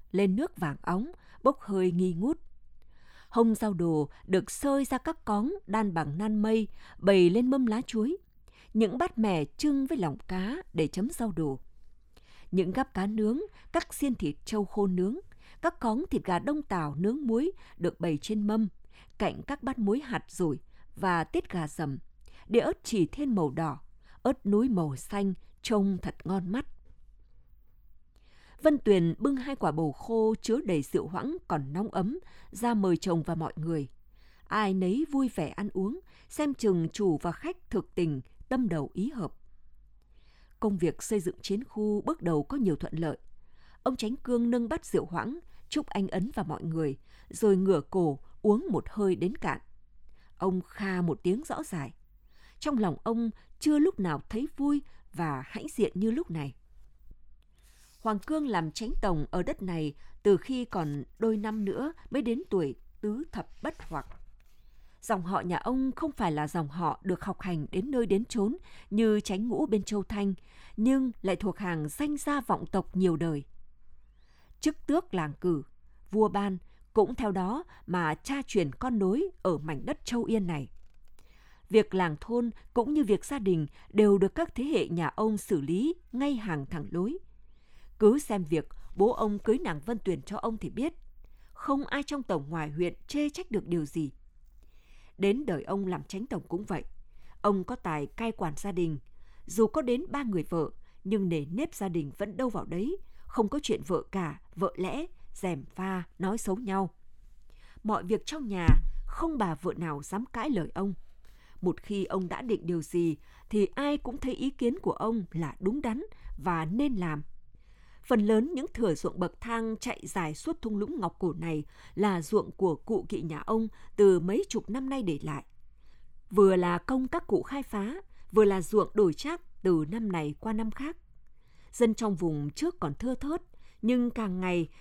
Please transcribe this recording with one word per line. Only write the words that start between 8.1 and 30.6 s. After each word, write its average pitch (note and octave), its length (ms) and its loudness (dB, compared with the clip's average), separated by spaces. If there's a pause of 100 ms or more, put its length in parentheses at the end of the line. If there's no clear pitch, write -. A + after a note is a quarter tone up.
Những A3 240 4
bát F4 200 0
mè F#3+ 260 4
trưng C#4 420 0
với D4+ 120 -2
lòng D#3+ 200 0 (100)
cá F#3+ 280 -2 (160)
để D#3+ 140 2
chấm G3+ 240 -2
rau A3+ 220 -2
đồ. D3+ 280 -2 (920)
Những F3+ 220 2
gắp C4 220 -2
cá F#3+ 120 0
nướng, A3 320 2 (340)
các - 220 -2
xiên C#4 200 0
thịt D3 300 -2
trâu G#3+ 200 0
khô G3+ 220 0
nướng, F#3 300 0 (460)
các E4+ 180 0
cóng B3 300 0
thịt G#3+ 140 0
gà F#3 140 0
đông D4 240 -2
tảo D#3 320 -2
nướng A#3 320 0
muối B3 260 2 (240)
được - 240 -2
bày D#3+ 220 0
trên G#3+ 240 -2
mâm, A3 220 2 (500)
cạnh - 240 -2
các - 200 -8
bát C4 160 -2
muối G#3+ 220 2
hạt A#3+ 280 -4
dổi D#3+ 300 0 (380)
và E3+ 280 2
tiết - 260 -4
gà E3 180 -2
dầm, C#3+ 300 -4 (480)
đĩa A3+ 140 6
ớt - 240 0
chỉ F#3+ 220 4
thiên C#4 280 -2
màu D#3+ 160 2
đỏ, D3 300 -2 (420)
ớt C4 240 0
núi G#3 220 4
màu D#3+ 280 0
xanh, G3 380 -2 (280)
trông G3 400 2
thật - 120 -6 (100)
ngon F3+ 280 -2
mắt. C4 140 -4 (2000)
Vân D4+ 160 6
Tuyền F3 400 6
bưng C4+ 180 2
hai C4 200 -4
quả D#3+ 160 2
bầu D#3 200 0
khô A3 500 2
chứa A#3 180 2